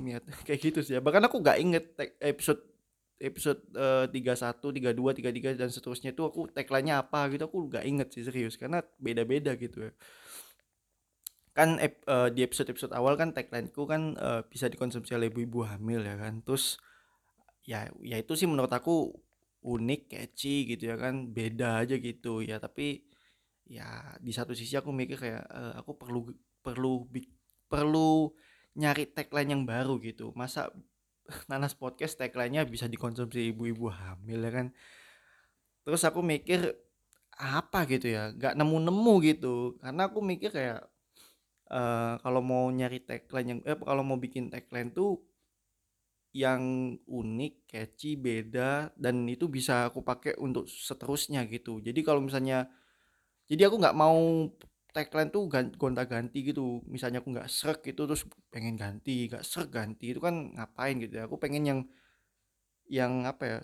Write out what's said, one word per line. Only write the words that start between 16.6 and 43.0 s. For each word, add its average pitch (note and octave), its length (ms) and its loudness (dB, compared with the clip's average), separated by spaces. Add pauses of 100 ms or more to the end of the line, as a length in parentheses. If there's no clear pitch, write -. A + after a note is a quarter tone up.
ya, A2 240 -8 (160)
ya A2+ 160 -4
itu D#3 160 -2
sih F#3 80 4
menurut C3+ 240 2
aku D#3 480 0 (480)
unik, A#2+ 480 -2
catchy C#3 560 -2
gitu A#2 180 -4
ya A2+ 80 -4
kan, B2+ 380 -4
beda A2+ 480 0
aja B2+ 160 0
gitu A#2 420 -6
ya. A2 220 -6
Tapi C#3+ 480 -6 (600)
ya A2+ 480 -14
di A#2+ 160 -8
satu A#2+ 160 -4
sisi A#2 240 -6
aku C#3 160 -2
mikir C3 240 -4
kayak, A#2+ 320 -8
eh, A#2+ 320 -10
aku C#3+ 160 -12
perlu, A#2+ 320 -6 (320)
perlu B2+ 480 -2
bi-, B2+ 240 -10 (400)
perlu D#3 640 4 (400)
nyari D3 400 2
tagline C#3+ 400 0
yang C#3 80 2
baru B2 400 0
gitu. A2+ 320 -10
Masa B2+ 400 -6 (560)
<laughs> - 200 -12
Nanas C#3 280 -2
Podcast C3+ 400 -6
tagline-nya B2+ 480 0
bisa A#2 240 -4
dikonsumsi A#2 640 -2
ibu-ibu A#2 400 -2
hamil F#2+ 480 -8
ya A2+ 80 -2
kan. B2 160 -2 (1200)
Terus E3 160 2
aku E3 160 4
mikir F3 480 2 (720)
apa D3+ 480 0
gitu B2+ 240 2
ya, G#2+ 240 -2
nggak C3+ 240 0
nemu-nemu E3+ 640 6
gitu. B2 560 2
Karena E3+ 320 -2
aku G#3+ 80 -6
mikir G3 320 -2
kayak, B2+ 400 -4 (800)
eh, A#2 480 0
kalau B2+ 240 0
mau B2+ 320 2
nyari B2+ 320 -4